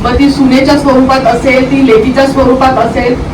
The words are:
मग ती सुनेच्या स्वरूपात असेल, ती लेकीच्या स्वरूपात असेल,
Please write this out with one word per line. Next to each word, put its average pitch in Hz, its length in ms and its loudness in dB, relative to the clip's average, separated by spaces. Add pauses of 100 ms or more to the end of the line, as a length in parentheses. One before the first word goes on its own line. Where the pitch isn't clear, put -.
मग 247 160 -2
ती 285 100 2
सुनेच्या 277 500 2
स्वरूपात 262 400 0
असेल, 262 520 0
ती 269 140 0
लेकीच्या 254 420 2
स्वरूपात 262 420 0
असेल, 240 460 -2 (180)